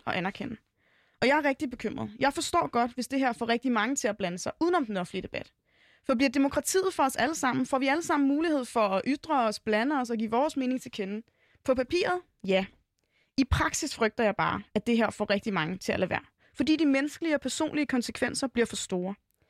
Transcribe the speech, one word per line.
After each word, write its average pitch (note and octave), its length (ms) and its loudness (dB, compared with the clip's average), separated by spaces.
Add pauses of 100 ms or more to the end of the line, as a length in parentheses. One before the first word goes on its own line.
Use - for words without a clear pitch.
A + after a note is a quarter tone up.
at - 60 -2
anerkende. - 440 -6 (640)
Og A#3 60 4
jeg C#4+ 100 6
er D4 80 0
rigtig C#4 240 0
bekymret. A3 400 -6 (100)
Jeg C#4 140 2
forstår E4 340 0
godt, A#3+ 260 0
hvis B3 140 -6
det C4+ 120 -2
her B3+ 140 0
får A3+ 160 -4
rigtig A#3+ 220 0
mange A#3 240 0
til C4 120 -2
at G#3 100 -2
blande F#3 200 -4
sig - 220 -6
udenom E4 260 2
den G#3+ 120 -4
offentlige F3+ 240 -4
debat. - 300 -10 (540)
For C4+ 100 2
bliver C4 140 4
demokratiet C#4+ 640 2
for D#4 100 2
os C4+ 120 2
alle D4+ 200 0
sammen, B3+ 300 0
får C4 140 0
vi C4+ 80 2
alle D#4 160 2
sammen C#4+ 260 2
mulighed D4 360 2
for A3 220 0
at F#3+ 200 0
ytre C#4+ 380 0
os, G#3+ 140 -2
blande A3+ 420 0
os A#3 80 -4
og A#3+ 80 -2
give A3 140 -2
vores C#4+ 260 2
mening B3+ 240 -2
til B3 100 -16
kende. G#3 300 -6 (420)
På C4 120 4
papiret, F4 460 0 (260)
ja. F#3+ 180 2 (720)
I C4+ 60 4
praksis - 520 -2
frygter A3+ 280 0
jeg G3+ 120 2
bare, E3 260 0 (140)
at G#3 120 -2
det A#3 100 4
her A3 120 4
får G#3 200 -4
rigtig G3+ 240 0
mange F3 240 -2
til - 140 -4
at - 80 0
lade F#3 100 0
være. - 140 -4 (300)
Fordi D4+ 220 2
de D#4 100 2
menneskelige D4 500 2
og C#4 60 -2
personlige D4+ 440 -2
konsekvenser B3 640 -2
bliver A#3 180 0
for G#3+ 100 -6
store. F#3 400 -4 (340)